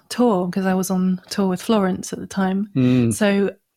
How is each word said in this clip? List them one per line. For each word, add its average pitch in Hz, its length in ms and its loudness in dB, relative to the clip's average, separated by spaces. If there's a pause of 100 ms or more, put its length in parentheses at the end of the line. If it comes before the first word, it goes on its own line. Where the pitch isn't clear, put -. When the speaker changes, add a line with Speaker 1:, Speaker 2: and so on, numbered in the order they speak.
Speaker 1:
tour 196 400 0
'cause 190 160 -2
I 190 80 2
was 185 180 -2
on 185 380 0
tour 196 180 -2
with 180 140 -2
Florence 196 520 0
at - 60 -8
the - 80 -10
time. 196 480 -2
Speaker 2:
Mm. 127 380 2
Speaker 1:
So, 202 420 0 (220)